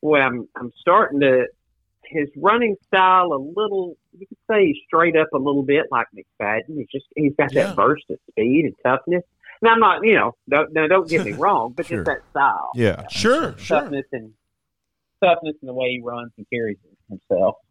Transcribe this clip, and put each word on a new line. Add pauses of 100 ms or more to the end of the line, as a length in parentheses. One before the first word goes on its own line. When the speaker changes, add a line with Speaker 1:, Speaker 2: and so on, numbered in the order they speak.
Speaker 1:
Well,
I'm,
I'm (100)
starting
to, (580)
his
running (100)
style
a
little, (220)
you
could (120)
say
he's (100)
straight
up
a
little
bit
like (100)
McFadden.
He's
just, (100)
he's
got
Speaker 2:
Yeah.
Speaker 1:
that
burst
of (120)
speed
and (100)
toughness. (360)
Now,
I'm
not,
you
know, (140)
don't,
no,
don't
get
me
Speaker 3:
<laughs>
Speaker 1:
wrong,
but
Speaker 3:
Sure.
Speaker 1:
just
that
style.
Speaker 3:
Yeah.
Speaker 2:
Sure,
sure.
Speaker 1:
Toughness
and, (920)
toughness
in
the
way
he
runs
and
carries (320)
himself. (140)